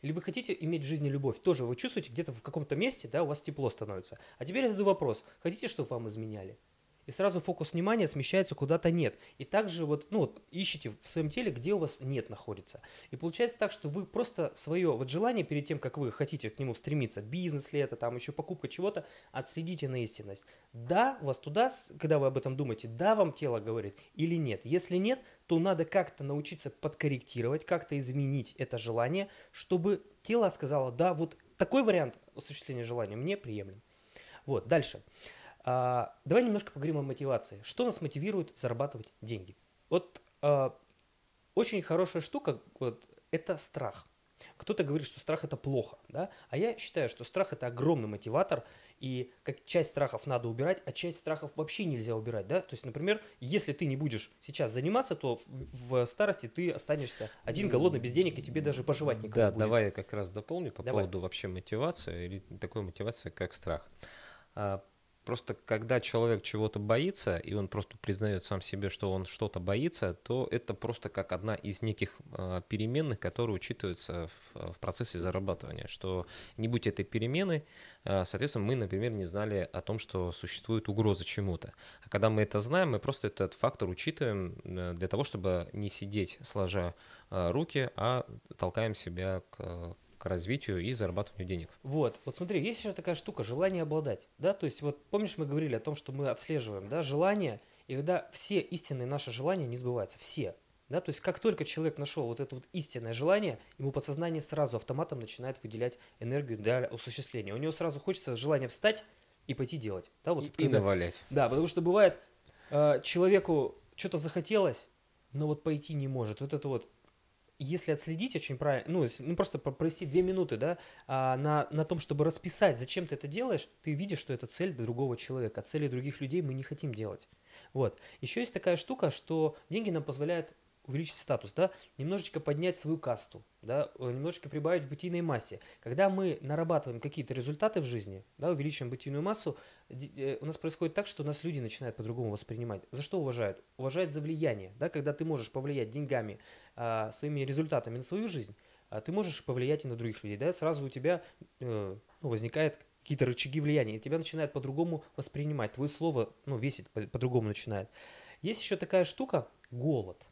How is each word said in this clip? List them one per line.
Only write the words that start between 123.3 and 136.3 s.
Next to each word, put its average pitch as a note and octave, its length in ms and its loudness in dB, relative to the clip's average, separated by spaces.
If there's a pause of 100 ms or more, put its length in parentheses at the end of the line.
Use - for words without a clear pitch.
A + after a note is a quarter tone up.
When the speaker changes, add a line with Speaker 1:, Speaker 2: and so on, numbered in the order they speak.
Speaker 1:
ты D#3 120 0
видишь, F3+ 260 -2
что - 120 -6
это A#2+ 140 -4
цель F3+ 300 -2
другого A#2+ 400 0
человека. A#2+ 440 -4
А - 40 -8
цели D3+ 240 -2
других B2+ 320 -4
людей D3 200 0
мы C#3 140 0
не C3+ 80 -4
хотим C#3 320 -6
делать. G#2 340 -6 (440)
Вот. C3 260 0 (220)
Еще - 180 -2
есть A#3+ 160 -2
такая F3+ 220 2
штука, F#3+ 340 0
что D#3 460 0 (140)
деньги G#3 200 0
нам D#3 140 0
позволяют D3+ 500 -2 (320)
увеличить D3 300 -2
статус, - 360 -2
да, F#3 180 4 (280)
немножечко D#3+ 420 -2
поднять D#3+ 380 0
свою D#3 180 0
касту, A2+ 480 -4 (160)
да, C3 380 0
э, B2 120 -6
немножечко C#3+ 380 -4
прибавить D#3 360 2
в C3+ 40 -10
бытийной E3+ 320 -2
массе. C3+ 400 -2 (220)
Когда D3+ 260 4
мы F#3+ 320 2